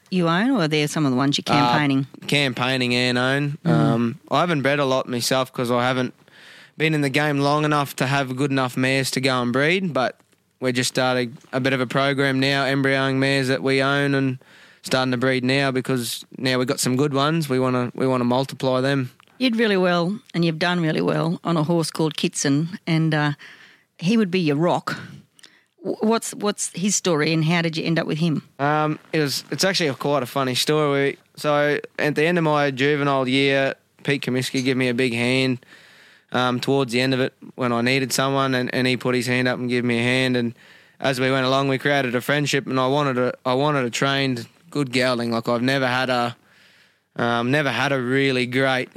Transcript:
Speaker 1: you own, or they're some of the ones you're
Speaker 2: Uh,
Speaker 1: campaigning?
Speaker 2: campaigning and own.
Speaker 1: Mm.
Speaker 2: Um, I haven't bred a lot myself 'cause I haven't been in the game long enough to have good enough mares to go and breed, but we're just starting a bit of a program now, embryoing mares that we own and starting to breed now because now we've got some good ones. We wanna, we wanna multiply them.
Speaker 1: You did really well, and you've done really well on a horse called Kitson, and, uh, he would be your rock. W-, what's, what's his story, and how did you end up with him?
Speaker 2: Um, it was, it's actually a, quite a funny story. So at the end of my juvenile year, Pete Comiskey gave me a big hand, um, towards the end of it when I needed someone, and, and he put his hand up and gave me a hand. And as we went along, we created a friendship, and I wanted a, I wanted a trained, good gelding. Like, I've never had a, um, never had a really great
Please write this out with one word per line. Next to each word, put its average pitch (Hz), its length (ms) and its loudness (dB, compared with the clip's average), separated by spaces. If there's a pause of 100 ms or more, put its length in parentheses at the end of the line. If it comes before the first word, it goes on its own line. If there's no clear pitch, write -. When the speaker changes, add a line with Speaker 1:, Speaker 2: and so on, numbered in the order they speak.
(120)
Speaker 1:
you 180 160 2
own, 190 240 2
or 185 160 2
they're 151 200 0
some 156 160 -2
of 135 80 2
the 123 60 0
ones 139 220 0
you're - 80 -8
Speaker 2:
Uh, 120 240 4
Speaker 1:
campaigning? 135 340 2 (220)
Speaker 2:
campaigning 127 640 0
and 123 240 2
own. 139 480 0
Speaker 1:
Mm. 170 60 2
Speaker 2:
Um, 117 480 2 (100)
I 143 120 2
haven't 165 200 0
bred 139 160 2
a 143 80 0
lot 131 240 0
myself 127 420 0
'cause 123 200 -4
I 123 100 2
haven't 127 320 0 (640)
been 160 160 0
in 147 80 2
the 139 80 0
game 147 300 0
long 147 260 2
enough 147 300 0
to 143 100 -2
have 131 300 0
good 135 160 0
enough 131 260 -2
mares 131 340 0
to 131 100 -2
go 131 200 0
and 120 100 -2
breed, 160 420 0
but 127 260 -2 (400)
we're 127 120 0
just 123 180 0
starting 127 480 0 (140)
a 131 80 -2
bit 131 140 2
of 127 80 0
a 127 40 0
program 135 540 0
now, 139 240 2
embryoing 135 520 2
mares 135 340 2
that 131 120 0
we 135 220 2
own 139 320 2
and 135 240 0 (420)
starting 131 300 0
to 123 60 -2
breed 127 260 0
now 135 280 2
because 123 520 -4 (140)
now 127 200 0
we've 127 120 0
got 139 100 -2
some 123 160 0
good 143 180 0
ones. 147 360 0
We 127 100 0
wanna, 127 340 0
we - 140 -2
wanna 127 160 0
multiply 127 560 0
them. 135 320 -2 (280)
Speaker 1:
You 254 100 2
did 226 100 0
really 214 160 2
well, 180 420 0 (160)
and 170 120 0
you've 160 140 -2
done 180 200 0
really 160 220 0
well 156 420 -2
on 170 140 0
a 151 60 0
horse 165 280 0
called 156 240 -2
Kitson, 165 720 -2
and, 160 260 0
uh, 147 180 0 (680)
he 190 180 0
would 214 160 2
be 185 80 0
your 147 160 2
rock. 160 420 0 (840)
W-, - 160 -6
what's, 220 360 0
what's - 380 -4
his 190 220 -2
story, 160 380 0
and 160 100 2
how 170 180 2
did 165 140 -4
you 156 80 -6
end 160 160 0
up - 80 -4
with 151 120 -4
him? 160 240 0 (140)
Speaker 2:
Um, 151 420 0 (120)
it 160 80 0
was, 143 320 -2
it's 147 140 -2
actually 180 240 0
a, 127 60 -2
quite 143 280 0
a 120 40 -6
funny 131 280 -2
story. 143 600 0 (180)
So 147 440 0 (200)
at 147 160 0
the 151 100 2
end 175 120 2
of 165 80 2
my 147 260 2
juvenile 139 560 0
year, 135 460 2 (300)
Pete 139 180 -2
Comiskey 127 420 -2
gave 127 140 0
me 127 100 0
a 123 60 0
big 123 200 0
hand, 127 460 0 (720)
um, 123 280 0
towards 135 320 0
the 120 80 2
end 131 140 2
of 127 60 0
it 131 120 0 (220)
when 123 180 -2
I 117 100 0
needed 131 300 0
someone, 135 440 0
and, 123 180 -2
and 127 140 0
he 127 100 2
put 123 160 -2
his 123 140 -2
hand 127 200 0
up 123 120 -2
and 123 100 -6
gave 123 160 0
me 117 140 0
a 117 40 0
hand. 127 320 0
And 120 200 -2 (440)
as 131 200 0
we 131 100 2
went 135 160 0
along, 135 220 2
we 135 100 0
created 135 380 0
a 123 60 0
friendship, 143 440 0
and 131 140 -2
I 127 80 2
wanted 135 320 0
a, 123 140 0 (120)
I 131 80 0
wanted 139 320 0
a 117 60 -4
trained, 135 560 -2 (240)
good 143 200 -4
gelding. 123 400 0
Like, 113 160 -2
I've 120 140 0
never 135 240 0
had 127 240 0
a, 120 260 -2 (800)
um, 120 340 0
never 147 180 0
had 127 220 -2
a 135 100 0
really 127 460 0
great 131 500 0